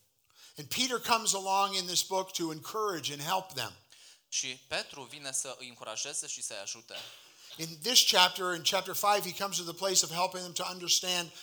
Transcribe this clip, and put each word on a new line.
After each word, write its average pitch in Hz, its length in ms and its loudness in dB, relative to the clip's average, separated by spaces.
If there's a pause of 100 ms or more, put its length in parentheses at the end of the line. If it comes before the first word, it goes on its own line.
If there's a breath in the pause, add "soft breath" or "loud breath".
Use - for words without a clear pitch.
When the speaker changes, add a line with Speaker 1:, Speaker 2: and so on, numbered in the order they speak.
(580 loud breath)
Speaker 1:
And 143 100 -12
Peter 247 300 0
comes 220 340 4
along 196 420 2
in 185 120 -2
this 175 160 0
book 190 300 -2
to 165 200 -2
encourage 156 600 -4
and 143 100 -8
help 180 300 -2
them. 113 200 -4 (560 loud breath)
Speaker 2:
Și 131 400 -4
Petru 156 340 -6
vine 139 300 -10
să 131 260 -4
îi 127 100 -14
încurajeze 131 580 -8
și 143 160 -10
să-i 113 140 -8
ajute. 101 380 -10 (640 loud breath)
Speaker 1:
In 165 240 -8
this 240 220 8
chapter, 185 500 6
in 170 80 -4
chapter 185 320 0
five, 202 360 4
he - 20 -6
comes 196 240 -4
to 180 60 -4
the 170 120 -8
place 185 300 2
of 151 60 -4
helping 180 320 -2
them 175 100 -10
to 180 180 -4
understand 175 600 0 (100)